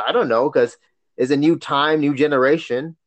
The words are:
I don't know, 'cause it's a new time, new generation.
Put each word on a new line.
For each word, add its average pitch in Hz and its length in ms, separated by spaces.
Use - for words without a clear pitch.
I 123 80
don't 220 160
know, 123 220
'cause 120 280
it's 127 140
a 143 60
new 151 200
time, 151 440
new 143 140
generation. 143 920